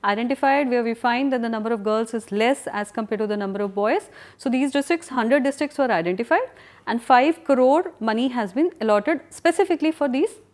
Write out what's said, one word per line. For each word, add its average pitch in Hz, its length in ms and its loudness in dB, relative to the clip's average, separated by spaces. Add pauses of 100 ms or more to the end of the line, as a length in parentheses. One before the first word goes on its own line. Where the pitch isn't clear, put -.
identified 254 640 0
where 240 140 2
we 226 100 -2
find 247 380 0
that 247 100 0
the 233 60 -4
number 226 240 -4
of 214 100 -4
girls 220 320 -2
is 220 160 -8
less 233 380 0
as 208 240 -6
compared 220 260 -6
to 214 80 -2
the 208 100 -2
number 196 240 -6
of 202 140 -4
boys. 226 360 0 (280)
So, - 100 -4
these 262 220 0
districts, 330 380 -2
hundred 262 340 2
districts 277 340 -4
were 262 140 0
identified 214 640 0 (340)
and 226 160 -4
five 269 400 4
crore 277 560 2
money 220 300 -2
has 226 240 -4
been 320 180 0 (100)
allotted 220 500 0
specifically 330 600 0
for 285 180 -2
these 269 220 0 (240)